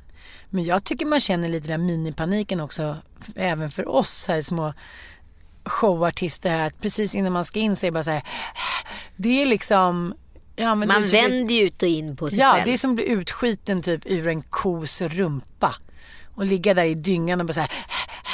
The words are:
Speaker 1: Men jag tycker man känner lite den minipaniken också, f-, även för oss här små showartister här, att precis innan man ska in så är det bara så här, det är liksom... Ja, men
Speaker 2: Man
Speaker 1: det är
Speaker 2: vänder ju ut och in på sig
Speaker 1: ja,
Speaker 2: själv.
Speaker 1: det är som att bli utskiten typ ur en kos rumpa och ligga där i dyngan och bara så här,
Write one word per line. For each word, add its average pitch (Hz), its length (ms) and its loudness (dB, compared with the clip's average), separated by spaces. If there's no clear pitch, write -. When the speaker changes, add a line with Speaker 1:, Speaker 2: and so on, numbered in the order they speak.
Speaker 1:
Men 185 140 0
jag 175 200 0
tycker 294 220 -4
man 302 140 2
känner 170 300 2
lite 160 180 -4
den 165 180 -2
minipaniken 170 760 -2
också, 151 380 -4
f-, - 140 -14
även 160 360 -2
för - 160 -6
oss - 400 2
här 160 140 0
små 156 320 -4
showartister 175 840 0
här, 160 180 0
att - 140 -10
precis 202 340 0
innan 190 180 0
man 175 120 0
ska - 140 -2
in 214 160 2
så 190 100 0
är - 20 2
det 165 60 0
bara 160 100 -2
så 160 80 0
här, 147 120 -2
det 240 260 2
är 285 40 2
liksom... 185 680 2
Ja, 226 200 0
men 208 120 0
Speaker 2:
Man 208 140 6
Speaker 1:
det 208 180 4
är 247 100 6
Speaker 2:
vänder 240 260 2
ju 220 60 6
ut 185 200 2
och 185 80 2
in 156 260 -2
på 151 140 -4
sig 208 100 0
Speaker 1:
ja, 269 140 8
Speaker 2:
själv. 160 120 4
Speaker 1:
det 247 80 2
är 247 40 2
som 262 140 2
att 233 40 2
bli 220 140 -2
utskiten 202 720 -2
typ 165 240 -2
ur 165 220 0
en 160 140 -2
kos 170 600 -4
rumpa 160 760 -2
och 196 100 -4
ligga 190 280 4
där 175 120 4
i 160 80 2
dyngan 170 460 0
och 170 80 -2
bara 165 60 -2
så 170 60 -2
här, 147 120 -2